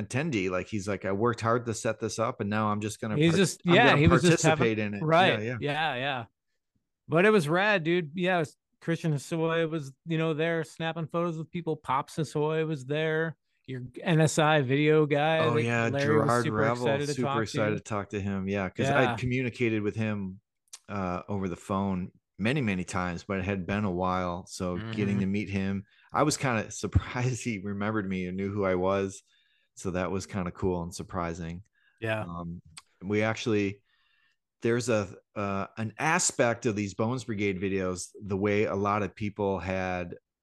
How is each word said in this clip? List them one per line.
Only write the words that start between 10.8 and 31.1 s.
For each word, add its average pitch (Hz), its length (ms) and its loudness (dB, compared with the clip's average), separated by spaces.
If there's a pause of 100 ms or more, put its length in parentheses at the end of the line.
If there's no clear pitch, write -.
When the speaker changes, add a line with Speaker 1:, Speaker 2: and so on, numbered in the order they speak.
Speaker 2:
photos 170 280 -2
with 160 140 -8
people. 165 260 -4
Pops - 400 -2
Hosoi 156 500 0
was 151 200 -4
there. 156 500 0 (300)
Your 127 160 -8 (200)
N 160 180 4
S 151 180 4
I 156 240 6
video 151 420 6
guy 151 360 2
Speaker 1:
Oh, 160 140 4
Speaker 2:
that 117 80 2
Speaker 1:
yeah, 117 260 2
Speaker 2:
Larry 143 280 2
was 113 100 4
Speaker 1:
Gerard 120 180 4
Speaker 2:
super 110 120 -2
Speaker 1:
Revel. 120 300 2
Speaker 2:
excited 139 220 2
to 147 60 -2
Speaker 1:
Super 131 140 0
Speaker 2:
talk 139 140 0
Speaker 1:
excited 107 300 0
Speaker 2:
to. 107 40 0
Speaker 1:
to 101 80 -6
talk 101 260 -4
to 104 100 -2
him. 98 280 -2
Yeah, 98 220 0
'cause - 160 -2
Speaker 2:
Yeah. 131 260 4
Speaker 1:
I'd 110 60 -4
communicated 123 640 0
with 101 140 -2
him, 104 440 -4 (480)
uh, 92 400 -4
over 95 200 -2
the 85 80 -6
phone 98 540 -2 (280)
many, 120 240 0
many 95 220 -2
times, 90 400 -4
but 98 160 -4
it 90 40 -4
had 95 220 -2
been 101 180 0
a 101 60 0
while. 90 560 -2
So 90 320 -4 (140)
getting 101 240 0
Speaker 2:
Mm-hmm. 98 40 0
Speaker 1:
to 95 60 0
meet 98 240 -2
him, 98 340 -2 (280)
I 110 100 2
was 147 160 0
kinda 113 320 -2
<laughs> - 0 -
surprised 123 720 -4
he 113 160 -4
remembered 101 500 -4
me 92 180 -2
and 90 100 -6
knew 98 160 -2
who 104 120 0
I 92 120 2
was. 98 460 0 (520)
So - 160 -6
that 90 220 -2
was 92 120 -4
kinda 90 280 -6
cool 90 320 -2
and 85 100 -10
surprising. 85 680 -6 (360)